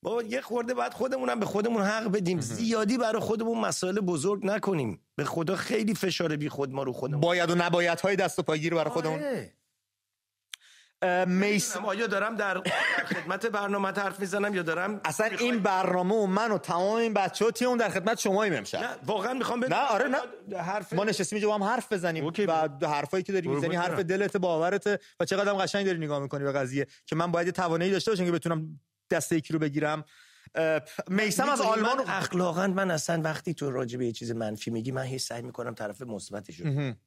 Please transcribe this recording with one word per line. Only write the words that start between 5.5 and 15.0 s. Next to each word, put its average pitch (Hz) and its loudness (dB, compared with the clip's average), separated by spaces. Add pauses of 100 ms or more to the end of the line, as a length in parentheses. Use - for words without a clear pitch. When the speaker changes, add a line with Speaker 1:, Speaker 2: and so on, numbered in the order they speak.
Speaker 1:
خیلی 220 0
فشار 170 0
بی 151 -4
خود 139 -4
ما 135 -4
رو 131 -2
خودمون. 143 -2
Speaker 2:
باید 170 4
و 175 4
نبایدهای 175 2
دست 180 0
و 175 -2
پاگیر 160 0
برای 156 2
خودمون. 160 -2
Speaker 1:
آره. 254 -6 (1500)
Speaker 2:
اه، 180 4
میس- 190 2
Speaker 1:
نمی‌دونم 196 -4
آیا 214 0
دارم 208 -2
در 190 -2 (220)
<coughs> - -2
خدمت 180 -4
برنامه 202 0
حرف 190 -2
می‌زنم 202 0
یا 180 0
دارم 180 -2